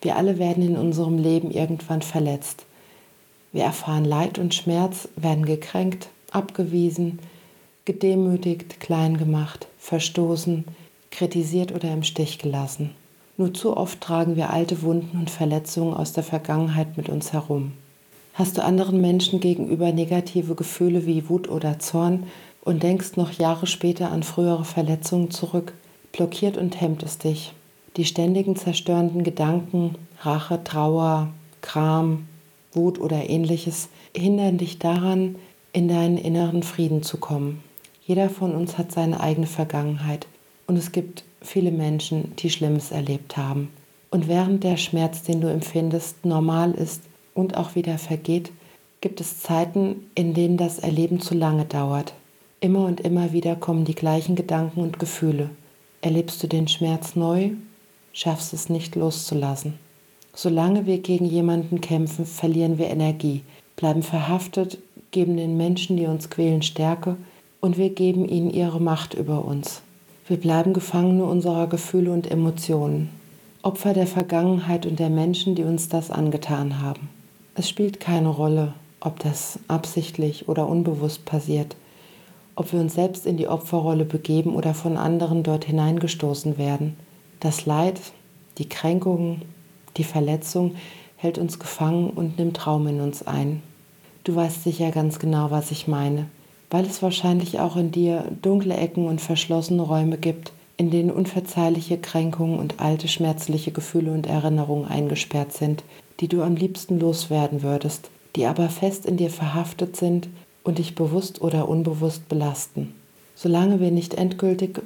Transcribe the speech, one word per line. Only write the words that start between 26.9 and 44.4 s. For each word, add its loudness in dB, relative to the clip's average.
es -8
dich. -2
Die 0
ständigen 2
zerstörenden 0
Gedanken, 0
Rache, -2
Trauer, 2
Gram, 2
Wut 2
oder -2
ähnliches 0
hindern 2
dich -4
daran, 2
in 4
deinen 4
inneren 0
Frieden 0
zu -6
kommen. -4
Jeder 2
von -2
uns -2
hat -4
seine 0
eigene 2
Vergangenheit -2
und 2
es -2
gibt -6
viele 0
Menschen, -2
die -2
Schlimmes 0
erlebt -4
haben. -4
Und 0
während 2